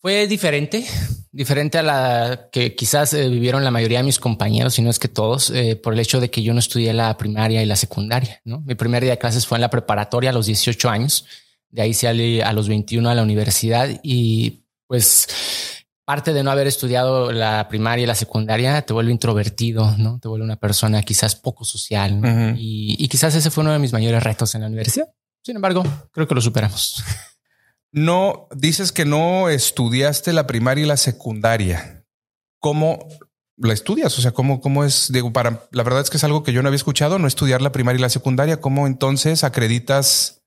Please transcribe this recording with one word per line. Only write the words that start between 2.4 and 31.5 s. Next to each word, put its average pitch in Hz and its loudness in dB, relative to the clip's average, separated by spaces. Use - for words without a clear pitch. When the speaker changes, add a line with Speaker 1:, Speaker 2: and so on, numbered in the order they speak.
Speaker 1:
que 123 0
quizás, 147 2
eh, 143 2
vivieron 123 2
la 131 2
mayoría 117 2
de 127 0
mis 139 0
compañeros, 110 0
si - 0
no 117 4
es 117 0
que 117 -4
todos, 113 -2
eh, 117 0
por 113 -4
el 113 0
hecho 123 0
de 123 -2
que 113 -2
yo 117 2
no 120 2
estudié 113 0
la 113 0
primaria 110 0
y 107 0
la 101 0
secundaria, 117 -4
¿no? 127 -10
Mi 131 -6
primer 120 0
día 127 2
de 120 0
clases 117 -2
fue 117 0
en - 0
la 120 2
preparatoria 120 0
a - -2
los 113 0
dieciocho 113 0
años. 117 -2
De 113 -4
ahí 110 0
salí 117 0
a 107 0
los 107 0
veintiuno 117 0
a 120 2
la 117 2
universidad 113 0
y, 113 0
pues, - -2
parte 143 -2
de 139 0
no 139 0
haber 139 2
estudiado 127 0
la 110 0
primaria 113 0
y - 0
la 117 0
secundaria 113 0
te 110 -4
vuelve 117 2
introvertido, 110 0
¿no? 110 0
Te 113 -10
vuelve 110 -4
una 110 -4
persona 107 0
quizás - -2
poco - -8
social, 196 -2
¿no? 120 2
Speaker 2:
Ujú. 113 2
Speaker 1:
Y, 107 -6
y 147 -2
quizás 156 0
ese 160 2
fue 156 0
uno 151 2
de 151 2
mis 131 0
mayores 117 2
retos 110 -2
en 110 -6
la 110 -6
universidad. 110 -4
Sin 240 -10
embargo, 185 0
creo 160 -2
que 151 0
lo 127 4
superamos. 110 0
Speaker 2:
No, 170 0
dices 165 0
que 165 0
no 170 2
estudiaste 135 0
la 151 2
primaria 127 0
y - 0
la 147 2
secundaria. 107 -2